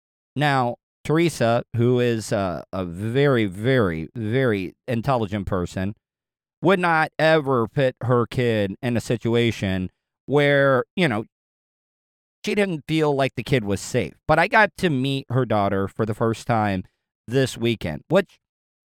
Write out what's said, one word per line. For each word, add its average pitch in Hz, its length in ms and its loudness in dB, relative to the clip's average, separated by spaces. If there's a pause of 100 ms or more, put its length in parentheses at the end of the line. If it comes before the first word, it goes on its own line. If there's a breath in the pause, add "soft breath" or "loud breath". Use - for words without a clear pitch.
(340)
Now, 135 400 0 (300)
Teresa, 147 580 0 (140)
who 123 240 2
is 117 320 -2
a, 92 400 -2
a 95 120 -6
very, 117 640 0
very, 98 680 0
very 110 580 -2 (140)
intelligent 113 580 -2
person, 95 480 -4 (680)
would 185 200 2
not 160 360 0
ever 135 520 2
put 131 320 0
her 120 260 2
kid 110 560 0
in 123 140 -2
a 117 40 -2
situation 113 880 0 (360)
where, 139 580 2 (120)
you 180 100 2
know, 113 180 -2 (1200)
she 214 100 -2
didn't 196 320 -2
feel 156 280 2
like 135 200 -2
the - 80 -6
kid 127 220 0
was 101 160 -2
safe. - 340 -4 (120)
But 156 120 4
I 170 80 4
got 214 320 4
to 180 120 0
meet 135 380 -2
her 127 160 0
daughter 101 440 0
for 110 180 -4
the 113 80 -2
first 113 320 -2
time 104 380 0 (420)
this 127 320 -2
weekend, 107 500 -4
which 196 300 0 (520)